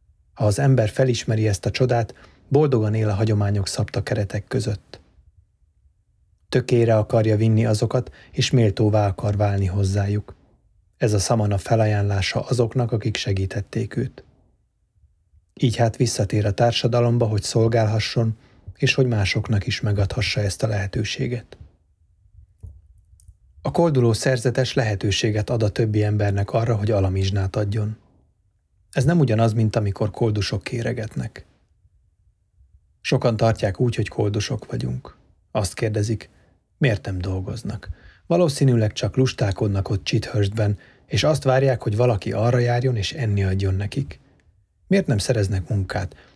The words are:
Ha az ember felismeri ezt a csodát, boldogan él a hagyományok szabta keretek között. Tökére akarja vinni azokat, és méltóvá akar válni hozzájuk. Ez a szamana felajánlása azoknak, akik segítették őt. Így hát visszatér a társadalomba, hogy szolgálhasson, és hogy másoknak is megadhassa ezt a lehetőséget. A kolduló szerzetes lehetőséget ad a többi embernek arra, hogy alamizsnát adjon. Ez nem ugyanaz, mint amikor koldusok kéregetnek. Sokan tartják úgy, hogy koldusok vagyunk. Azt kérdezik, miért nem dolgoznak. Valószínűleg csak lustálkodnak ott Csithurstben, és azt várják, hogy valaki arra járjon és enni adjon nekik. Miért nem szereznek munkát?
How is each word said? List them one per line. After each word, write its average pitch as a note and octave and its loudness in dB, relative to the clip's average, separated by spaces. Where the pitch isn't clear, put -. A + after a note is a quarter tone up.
Ha - 0
az G#2 2
ember C3 4
felismeri A2+ 0
ezt G2+ -2
a G#2+ -2
csodát, A#2 0
boldogan B2+ 2
él A2 0
a G#2 0
hagyományok G#2 0
szabta - -4
keretek G#2 -4
között. - -6
Tökére A#2 4
akarja A2 2
vinni A2 4
azokat, A2+ 0
és - -2
méltóvá G#2+ 4
akar G2+ -2
válni G2+ 0
hozzájuk. G2+ -2
Ez A2 0
a G#2 4
szamana G#2 0
felajánlása G2+ 0
azoknak, A#2+ 0
akik G#2+ -2
segítették G2+ -4
őt. C3+ -6
Így A#2 0
hát A#2 2
visszatér A2 0
a G2+ 0
társadalomba, A#2+ 2
hogy G#2+ 0
szolgálhasson, A2+ 0
és - 2
hogy C3 4
másoknak G#2 0
is A2+ -4
megadhassa G2+ -2
ezt G2+ -2
a A2 2
lehetőséget. A2 -4
A C#3+ -4
kolduló C3+ 4
szerzetes B2 0
lehetőséget G#2+ 0
ad A#2 -2
a G#2 2
többi G#2+ 0
embernek G2+ 0
arra, A2+ 0
hogy G#2 -2
alamizsnát F#2+ 0
adjon. G#2+ -2
Ez C#3+ 0
nem E3+ 4
ugyanaz, A2+ 4
mint A2 0
amikor G#2 -2
koldusok G#2 -2
kéregetnek. A#2 -8
Sokan B2+ 0
tartják G#2+ 0
úgy, A#2+ 0
hogy G#2+ -4
koldusok G#2+ -4
vagyunk. B2+ -8
Azt G2+ -4
kérdezik, G#2+ -4
miért A#2 0
nem F#2+ -6
dolgoznak. F#2+ -6
Valószínűleg C#3 2
csak - -4
lustálkodnak G#2 0
ott G2+ -2
Csithurstben, G#2 0
és - 0
azt D3+ 2
várják, C3 2
hogy G#2 -2
valaki A2+ 2
arra A#2 2
járjon A#2+ 0
és G2 -4
enni G2+ 0
adjon F#2+ 0
nekik. G2+ -4
Miért F#3+ 2
nem A2 2
szereznek G2 -2
munkát? F#2+ -4